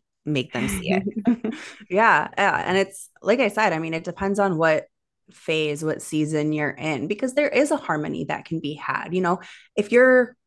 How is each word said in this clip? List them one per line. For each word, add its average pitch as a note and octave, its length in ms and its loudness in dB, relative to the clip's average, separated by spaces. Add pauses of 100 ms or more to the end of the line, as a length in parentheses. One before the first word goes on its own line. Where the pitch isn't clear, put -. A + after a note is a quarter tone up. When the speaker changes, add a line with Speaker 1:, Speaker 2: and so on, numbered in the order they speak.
(260)
Speaker 1:
make C#3+ 260 -2
them B2 160 -2
see F#3+ 220 -4
it. A3 640 -2 (160)
Speaker 2:
<laughs> - 180 -20
Yeah. F#3 480 4
Yeah. F#3+ 300 2
And F#3 100 0
it's, F#3+ 320 -2 (140)
like A3+ 160 2
I B3 100 2
said, G#3+ 240 0
I D#3 60 -2
mean, D#3+ 160 -6
it D#3+ 100 -6
depends G3 360 -4
on F#3+ 180 2
what D#3 260 2 (460)
phase, D#3 540 -4
what D#3 180 -4
season D3+ 500 -2
you're D3+ 180 -2
in, D3+ 360 -6
because B3+ 280 -4
there D4 140 2
is C#4 220 2
a D#4 60 0
harmony D#3 480 -4
that - 220 -6
can D#3+ 140 -6
be D3 140 -8
had. - 400 -8
You F#3 60 0
know, F3+ 180 0 (380)
if G#3 160 -2
you're B3+ 440 6 (100)